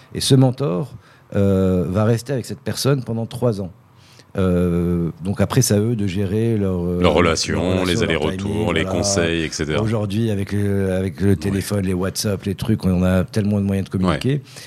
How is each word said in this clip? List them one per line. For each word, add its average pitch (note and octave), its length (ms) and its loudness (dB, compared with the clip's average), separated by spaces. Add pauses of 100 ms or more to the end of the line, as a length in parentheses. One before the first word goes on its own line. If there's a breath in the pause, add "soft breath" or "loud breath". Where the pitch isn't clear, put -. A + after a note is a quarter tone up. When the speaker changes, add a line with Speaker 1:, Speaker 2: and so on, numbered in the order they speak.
(160 loud breath)
Speaker 1:
Et - 40 -6
ce - 140 2
mentor, C3+ 600 2 (400 loud breath)
euh, F#2+ 520 2
va G2 180 0
rester A#2 280 0
avec A#2+ 140 -4
cette G#2 140 -10
personne B2 420 -2
pendant A2+ 240 -6
trois A2 340 -2
ans. F2 100 -8 (680 loud breath)
Euh, F2 720 2 (120)
donc G2 180 -2
après, G#2 200 2
c'est A2 120 2
à G2+ 60 4
eux A#2 160 0
de G2+ 120 -2
gérer G#2 500 -2
leur, F#2+ 280 0
euh, F2+ 160 0
Speaker 2:
Leurs F2 120 4
relations, D#2+ 480 2
Speaker 1:
leurs F#2 200 0
relations, F#2 40 -2
Speaker 2:
les E2+ 280 0
Speaker 1:
leur D2+ 100 0
Speaker 2:
allers-retours, F#2 280 -4
Speaker 1:
timing, E2 220 -2
Speaker 2:
les E2 100 0
Speaker 1:
voilà. F#2 140 -4
Speaker 2:
conseils, E2+ 460 0
et D2+ 80 -4
cetera. D2+ 300 -2
Speaker 1:
Aujourd'hui, G#2+ 500 -2
avec G2 220 -4
le, G2 400 0
avec F#2+ 260 -4
le G2 120 4
Speaker 2:
Ouais. F#2+ 40 4
Speaker 1:
téléphone, F#2+ 500 -2
les F#2+ 80 -2
WhatsApp, F#2+ 520 -4
les F#2+ 100 -4
trucs, - 300 -2
on F2+ 180 2
a F#2 220 4
tellement G#2 340 0
de G2 60 0
moyens G2 200 0
de - 60 -16
communiquer. F#2 440 0
Speaker 2:
Ouais. C#3 60 -4 (260 loud breath)